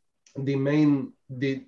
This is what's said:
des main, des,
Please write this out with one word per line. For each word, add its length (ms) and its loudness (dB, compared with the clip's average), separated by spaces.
des 180 -2
main, 520 2
des, 400 -6